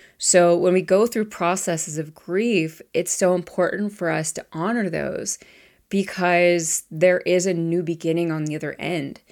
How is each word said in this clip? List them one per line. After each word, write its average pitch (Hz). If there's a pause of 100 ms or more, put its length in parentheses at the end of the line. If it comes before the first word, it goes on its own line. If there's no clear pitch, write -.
(160)
So 175
when 180
we 185
go 190
through 220
processes 170
of 156
grief, 180 (140)
it's 175
so 180
important 185
for 175
us 160
to -
honor 202
those 156 (520)
because 175
there 180
is 180
a 190
new 170
beginning 165
on 156
the 151
other 151
end. 147 (120)